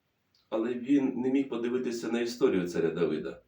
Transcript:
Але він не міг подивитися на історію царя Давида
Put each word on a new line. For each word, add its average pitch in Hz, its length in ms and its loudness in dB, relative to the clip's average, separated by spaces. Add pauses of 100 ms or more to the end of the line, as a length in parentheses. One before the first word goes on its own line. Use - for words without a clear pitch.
(480)
Але 113 260 -2
він 123 460 2
не 131 100 0
міг 135 180 2
подивитися 120 600 -2
на 117 120 0
історію 117 480 2
царя - 220 0
Давида 78 580 -2